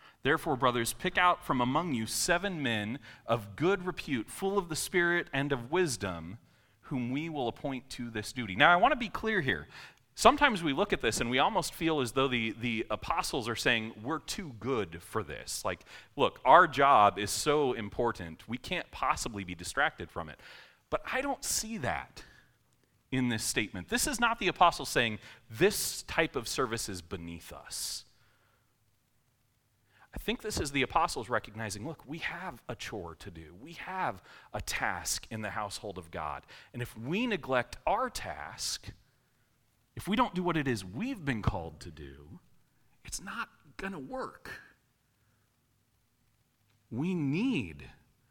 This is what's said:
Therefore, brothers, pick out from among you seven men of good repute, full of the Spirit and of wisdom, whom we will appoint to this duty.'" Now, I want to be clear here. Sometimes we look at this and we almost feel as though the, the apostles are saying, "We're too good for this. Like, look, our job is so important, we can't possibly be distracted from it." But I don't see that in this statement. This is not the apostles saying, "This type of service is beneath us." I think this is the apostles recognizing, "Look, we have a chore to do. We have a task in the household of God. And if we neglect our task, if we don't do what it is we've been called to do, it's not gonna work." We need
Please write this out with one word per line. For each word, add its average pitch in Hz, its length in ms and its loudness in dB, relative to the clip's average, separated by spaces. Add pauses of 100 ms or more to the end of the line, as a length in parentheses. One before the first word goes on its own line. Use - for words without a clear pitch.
(220)
Therefore, 147 340 2
brothers, 120 380 2
pick - 240 -2
out 180 260 4
from 135 160 0
among 147 320 2
you 113 140 -2
seven 180 560 0
men 113 360 -2 (280)
of 107 300 0
good 180 280 2
repute, 143 460 -4
full 196 260 -2
of 175 140 0
the 151 60 -2
Spirit 175 580 2
and 143 180 0
of 120 180 -2
wisdom, 101 680 0 (440)
whom 123 280 -2
we 151 180 -2
will 143 180 -2
appoint 131 440 -4
to 120 180 -8
this 110 240 -6
duty.'" 101 240 -4
Now, 151 160 8
I 175 40 8
want 208 160 6
to - 40 2
be 233 140 -4
clear 220 320 0
here. 85 260 0 (460)
Sometimes 240 480 6
we 151 100 2
look 180 220 2
at - 80 -4
this 113 180 2
and 120 80 0
we 127 120 2
almost 180 340 2
feel 160 260 2
as 120 120 -2
though 135 160 4
the, 113 300 0
the 113 300 -2
apostles 131 600 -2
are 113 60 -2
saying, 113 360 2 (100)
"We're 147 160 -4
too 156 420 -8
good 101 420 -2
for 110 200 -4
this. 67 400 -8
Like, 92 220 -4 (320)
look, 123 260 2
our 165 240 12
job 120 520 8
is 104 120 -2
so 143 440 2
important, 104 720 -4
we 113 80 -4
can't - 340 -6
possibly 127 540 -4
be 87 100 -8
distracted 92 560 -2
from 80 200 -8
it." - 100 -18 (480)
But - 140 -2 (100)
I 254 80 0
don't 277 240 -6
see 220 340 -4
that 85 460 -4 (880)
in 127 160 2
this 113 160 -2
statement. 101 460 -4
This 240 160 2
is 269 120 -2
not 233 200 2
the 185 100 0
apostles 160 400 4
saying, 113 300 2 (320)
"This 180 540 2
type - 300 0
of 123 140 -4
service 117 400 -2
is 92 140 -6
beneath 85 500 -10
us." - 540 -8 (2000)
I - 40 -10
think - 260 -4
this - 180 -4
is 147 100 -4
the 139 120 0
apostles 131 460 0
recognizing, 110 600 -4
"Look, - 180 -12
we 156 120 -10
have 170 500 -8
a 127 80 -8
chore 85 400 -8
to - 160 -14
do. 82 280 -16
We 165 120 -16
have 165 500 -6 (300)
a - 80 -4
task - 680 -4
in 110 140 -6
the 104 80 -4
household 104 480 -6
of 82 140 -14
God. 76 340 -6 (260)
And 120 80 -8
if - 160 -8
we 170 300 -2
neglect 131 580 0
our 226 240 2
task, - 800 -8 (1080)
if - 100 -8
we 190 80 2
don't 240 180 4
do 180 120 0
what 170 120 2
it 139 120 2
is 104 160 0
we've 180 400 -6
been 120 180 0
called 82 380 -2
to 87 100 -12
do, 73 480 -16 (640)
it's - 160 -10
not 208 280 -8 (280)
gonna 190 220 -6
work." 233 540 -10 (2500)
We 151 200 -2
need 143 800 0 (400)